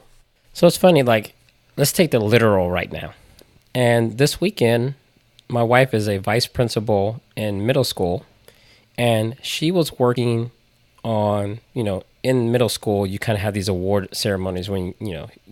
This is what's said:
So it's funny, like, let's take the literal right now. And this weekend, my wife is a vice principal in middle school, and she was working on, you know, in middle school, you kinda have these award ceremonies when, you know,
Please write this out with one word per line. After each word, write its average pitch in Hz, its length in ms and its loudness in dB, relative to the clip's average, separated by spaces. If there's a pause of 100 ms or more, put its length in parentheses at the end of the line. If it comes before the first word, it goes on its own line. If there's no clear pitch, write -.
(540)
So - 140 4
it's 165 80 4
funny, 175 260 4
like, 113 320 0 (440)
let's 143 160 0
take 165 180 2
the 120 80 2
literal 104 500 4
right 87 220 -2
now. - 220 -10 (600)
And 117 440 2
this 143 240 0
weekend, 123 540 0 (520)
my 120 160 0
wife 123 300 4
is 107 160 0
a 101 80 -2
vice 107 280 -2
principal 110 760 -2 (160)
in 104 280 -4
middle 131 200 2
school, - 400 -4 (720)
and 117 440 0
she - 300 -4
was 170 260 -2
working 120 540 0 (540)
on, 104 560 -2 (120)
you 123 120 -4
know, 95 180 -4 (180)
in 123 300 0
middle 120 160 2
school, 101 400 -2
you 98 100 -8
kinda 104 220 -2
have 101 140 -2
these 101 160 -2
award 95 420 -2
ceremonies 95 580 -4
when, 95 300 -4
you 107 140 -8
know, 78 160 -12 (220)